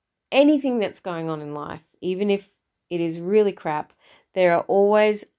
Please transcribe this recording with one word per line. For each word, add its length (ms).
anything 480
that's 200
going 300
on 120
in 120
life, 480
even 280
if 200
it 100
is 180
really 320
crap, 420
there 200
are 140
always 580